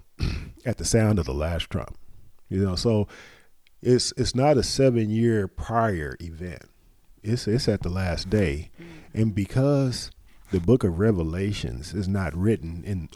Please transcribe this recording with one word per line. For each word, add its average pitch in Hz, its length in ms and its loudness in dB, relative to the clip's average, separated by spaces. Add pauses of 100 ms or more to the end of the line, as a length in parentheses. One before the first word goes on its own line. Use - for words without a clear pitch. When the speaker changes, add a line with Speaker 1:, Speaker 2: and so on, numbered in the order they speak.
(200)
Speaker 1:
<clears throat> - 460 -6
at 120 120 -2
the 85 80 -6
sound 107 340 4
of 76 60 0
the 67 80 -4
last 80 360 -4
trump. - 280 -8 (520)
You 95 140 0
know, 95 120 0
so 107 320 2 (760)
it's, 120 360 4
it's 117 180 -2
not 139 220 6
a 110 60 4
seven-year 113 840 2
prior 95 720 -2
event. 85 420 -10 (580)
It's, 113 260 -2
it's 110 200 2
at 104 140 2
the 87 80 -2
last 90 400 -2
day. 87 460 0
Speaker 2:
Mm-hmm. - 460 -8
Speaker 1:
And 110 140 0
because 131 760 0 (400)
the 95 80 2
book 107 240 4
of 85 160 0
Revelations 95 920 -2
is 101 140 -4
not 95 280 -2
written 87 500 -2
in 92 300 -6